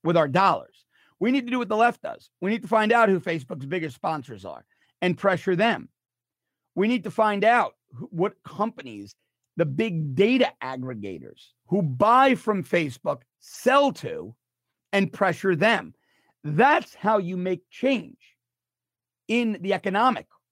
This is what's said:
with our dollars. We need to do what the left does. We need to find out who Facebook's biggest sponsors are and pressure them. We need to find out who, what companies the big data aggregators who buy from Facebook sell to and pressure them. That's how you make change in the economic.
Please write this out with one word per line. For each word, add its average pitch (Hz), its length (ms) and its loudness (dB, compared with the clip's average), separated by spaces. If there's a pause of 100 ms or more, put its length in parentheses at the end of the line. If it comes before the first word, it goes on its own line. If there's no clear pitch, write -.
with 170 120 2
our 156 120 4
dollars. 160 560 0 (360)
We 233 120 2
need 262 140 0
to 240 40 -8
do 247 80 -2
what 233 100 -4
the 214 80 -2
left 226 260 2
does. - 280 -14 (100)
We 185 100 -2
need 226 120 -2
to 156 60 -14
find 214 240 2
out 226 160 6
who 190 100 4
Facebook's 160 480 -6
biggest 156 300 -6
sponsors 135 480 -8
are 71 200 -14 (380)
and 180 160 0
pressure 190 380 2
them. 202 320 0 (880)
We 196 120 2
need 240 160 -2
to 202 60 -8
find 208 340 0
out 220 320 2 (180)
who, 123 160 -14
what 185 320 -4
companies 127 720 -8 (420)
the 165 80 2
big 156 520 -2
data 233 360 2 (100)
aggregators 120 880 -12 (160)
who 196 160 0
buy 226 520 4
from 202 300 -4
Facebook 151 580 -4 (160)
sell 277 540 2
to 87 420 -10 (580)
and 196 200 0
pressure 190 420 0
them. 170 400 0 (480)
That's 170 520 2
how 214 240 0
you 180 180 -4
make 180 340 -6
change 247 460 -4 (1120)
in 226 320 0
the 190 120 -2
economic. 196 540 0 (260)